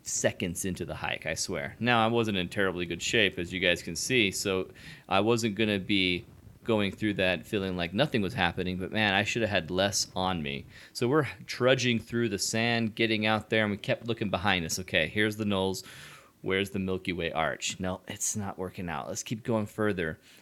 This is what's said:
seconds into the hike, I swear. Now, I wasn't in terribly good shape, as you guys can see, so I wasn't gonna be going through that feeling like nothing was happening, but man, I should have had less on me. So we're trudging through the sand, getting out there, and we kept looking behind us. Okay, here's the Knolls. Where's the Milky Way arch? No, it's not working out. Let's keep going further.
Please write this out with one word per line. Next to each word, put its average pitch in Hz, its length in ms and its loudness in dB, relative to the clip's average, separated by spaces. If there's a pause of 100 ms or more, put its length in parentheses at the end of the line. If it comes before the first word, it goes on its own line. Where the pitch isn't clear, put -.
seconds - 600 -2
into 90 200 -4
the 78 80 -8
hike, - 320 -6
I 80 80 -2
swear. 76 460 -6
Now, 113 260 4
I - 20 4
wasn't 113 300 2
in 90 100 -2
terribly 90 380 -2
good 85 160 -6
shape, 104 380 2
as 87 120 -6
you 92 80 -4
guys 87 220 4
can 85 140 -6
see, 110 340 2
so 92 380 0 (420)
I 95 100 4
wasn't 110 360 2
gonna 104 240 2
be 90 460 2 (380)
going 104 280 2
through 104 240 -2
that 92 320 2
feeling 95 280 -2
like 87 160 -2
nothing 120 300 0
was 98 140 -2
happening, 90 420 0
but 92 140 -6
man, 104 240 2
I 101 80 4
should 117 180 0
have 104 80 2
had 87 220 0
less 95 440 2
on 92 280 0
me. 69 220 -6 (280)
So 123 140 0
we're 139 200 4 (200)
trudging 123 500 2
through 117 320 0
the 101 80 -2
sand, 113 560 0
getting 110 320 2
out 110 240 2
there, 110 140 4
and 104 80 2
we 98 60 -2
kept 117 300 -2
looking 113 220 -2
behind 90 340 2
us. 80 140 -4
Okay, 87 340 2
here's 107 260 2
the 110 80 -2
Knolls. 95 380 0 (600)
Where's 95 280 0
the 101 80 -4
Milky 95 340 -2
Way 85 180 -2
arch? - 480 -2
No, 92 280 -4
it's - 280 -4
not 101 240 -6
working 90 300 -6
out. 69 180 -6
Let's 101 160 -6
keep 113 200 -6
going 110 240 0
further. 92 520 0 (220)